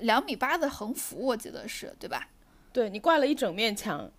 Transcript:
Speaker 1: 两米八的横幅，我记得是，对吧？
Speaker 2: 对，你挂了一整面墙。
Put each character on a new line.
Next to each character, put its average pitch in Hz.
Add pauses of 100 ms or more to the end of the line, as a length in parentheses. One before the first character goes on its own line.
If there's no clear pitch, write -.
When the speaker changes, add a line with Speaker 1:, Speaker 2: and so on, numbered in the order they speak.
Speaker 1:
两 226
米 302
八 285
的 311
横 220
幅， -
我 247
记 220
得 -
是， -
对 185
吧？ 127 (460)
Speaker 2:
对， 226
你 202
挂 320
了 277
一 294
整 202
面 214
墙。 147